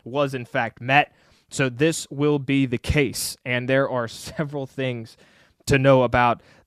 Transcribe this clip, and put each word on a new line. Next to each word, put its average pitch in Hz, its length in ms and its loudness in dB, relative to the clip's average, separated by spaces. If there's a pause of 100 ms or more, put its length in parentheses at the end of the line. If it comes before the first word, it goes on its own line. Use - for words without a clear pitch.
was 135 300 -2
in 123 120 -8
fact - 360 -6
met. 135 320 2 (360)
So 135 200 -2
this 147 400 -2
will 147 300 0
be 139 260 0
the 120 140 -4
case, - 640 -2
and 123 240 -2
there 135 180 2
are 123 200 -4
<laughs> - 0 -
several 143 580 -10
things 123 500 -8 (500)
to 143 120 4
know 131 260 6
about 120 380 2 (260)